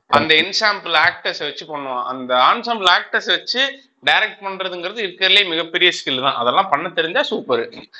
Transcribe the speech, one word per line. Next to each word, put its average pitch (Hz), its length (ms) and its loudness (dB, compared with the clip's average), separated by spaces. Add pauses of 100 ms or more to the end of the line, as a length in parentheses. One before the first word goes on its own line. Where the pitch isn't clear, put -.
அந்த 156 260 4
என்சாம்பிள் 190 600 0
ஆக்டர்ஸ் 170 460 2
வச்சு 147 260 -10
பண்ணுவான். 135 380 -6
அந்த 127 320 -4
ஆன்சாம்பிள் 208 500 2
ஆக்டர்ஸ் 202 420 0
வச்சு 254 520 -2 (260)
டைரக்ட் 196 380 0
பண்றதுங்கிறது 185 540 -6
இருக்கிறதுலே 190 520 2
மிகப்பெரிய 170 420 0
ஸ்கில் 131 300 -4
தான். 135 140 0
அதெல்லாம் 123 340 2
பண்ண 156 200 -2
தெரிஞ்சா 170 320 -2
சூப்பர். 123 480 -2 (300)